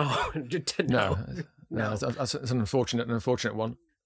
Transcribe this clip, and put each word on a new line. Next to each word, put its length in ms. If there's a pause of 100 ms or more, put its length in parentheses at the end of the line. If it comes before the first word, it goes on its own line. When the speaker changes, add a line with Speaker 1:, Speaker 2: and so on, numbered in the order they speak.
(340)
Speaker 1:
no. 80
<laughs> 60
D-, 120
d-, 240
Speaker 2:
No. 300
Speaker 1:
no. 20
Speaker 2:
No, 280 (260)
Speaker 1:
No. 260
Speaker 2:
that's, 200
that's, 160
that's 200
an 80
unfortunate, 480
an 60
unfortunate 420
one. 200 (280)